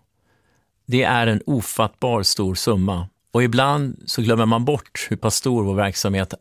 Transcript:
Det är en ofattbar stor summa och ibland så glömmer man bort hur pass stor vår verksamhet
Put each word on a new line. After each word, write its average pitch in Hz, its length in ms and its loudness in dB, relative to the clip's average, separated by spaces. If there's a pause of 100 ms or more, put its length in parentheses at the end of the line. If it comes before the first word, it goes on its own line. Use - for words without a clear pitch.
(840)
Det 127 180 2
är 117 240 2
en 107 180 2
ofattbar 113 760 -2
stor 95 320 -2
summa 95 520 0 (240)
och 120 120 2
ibland 135 640 0
så - 160 -4
glömmer 113 240 4
man 117 200 2
bort - 440 -4
hur 107 80 -2
pass 110 180 -2
stor 120 280 0
vår 98 120 0
verksamhet 98 640 -2